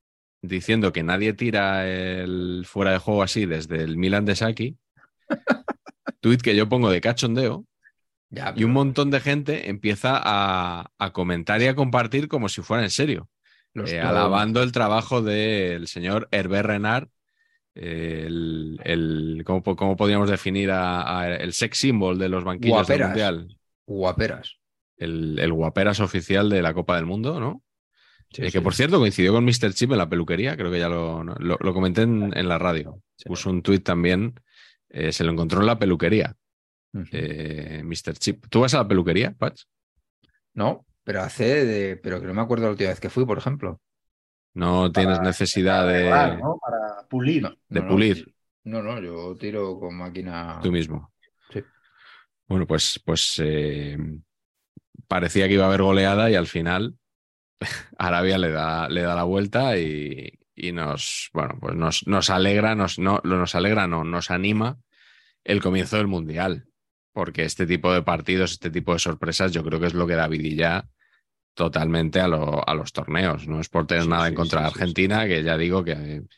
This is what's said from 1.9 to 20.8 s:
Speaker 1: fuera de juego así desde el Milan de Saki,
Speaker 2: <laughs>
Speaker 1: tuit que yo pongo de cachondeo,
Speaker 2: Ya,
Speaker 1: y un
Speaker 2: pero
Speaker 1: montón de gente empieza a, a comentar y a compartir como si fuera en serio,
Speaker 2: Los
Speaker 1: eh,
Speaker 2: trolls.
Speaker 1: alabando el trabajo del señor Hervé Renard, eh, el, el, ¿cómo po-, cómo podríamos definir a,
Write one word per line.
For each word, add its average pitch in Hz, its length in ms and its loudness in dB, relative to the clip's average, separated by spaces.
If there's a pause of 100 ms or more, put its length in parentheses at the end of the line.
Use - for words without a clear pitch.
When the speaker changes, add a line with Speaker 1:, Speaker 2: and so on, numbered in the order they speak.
Speaker 1:
fuera 98 260 2
de 92 80 4
juego 101 240 2
así 101 220 0
desde 80 380 -2
el 80 140 -4
Milan 98 280 2
de 101 100 2
Saki, 113 420 -2 (520)
Speaker 2:
<laughs> - 920 -6
Speaker 1:
tuit 120 200 4
que 117 140 4
yo 107 140 4
pongo 123 200 4
de 90 120 4
cachondeo, 120 640 0 (640)
Speaker 2:
Ya, 95 260 -8
Speaker 1:
y 113 80 0
un 117 80 4
Speaker 2:
pero - 20 4
Speaker 1:
montón 139 380 2
de 139 80 4
gente 143 500 -2
empieza 104 520 0
a, 92 760 0
a 98 160 -4
comentar 90 480 0
y 127 60 4
a 131 80 2
compartir 131 520 0
como 117 220 -2
si - 120 -8
fuera 113 220 0
en 98 60 0
serio, 139 400 -2 (440)
Speaker 2:
Los 98 180 -8
Speaker 1:
eh, 85 80 -4
Speaker 2:
trolls. 82 100 0
Speaker 1:
alabando 98 540 2
el 123 80 0
trabajo 113 500 0
del 104 680 0
señor 95 440 -2
Hervé 98 300 0
Renard, 107 480 0 (680)
eh, 82 520 -6
el, 80 560 -6
el, 80 600 -2
¿cómo 92 180 0
po-, 95 120 0
cómo 98 220 2
podríamos 101 320 4
definir 98 420 0
a, 90 480 -2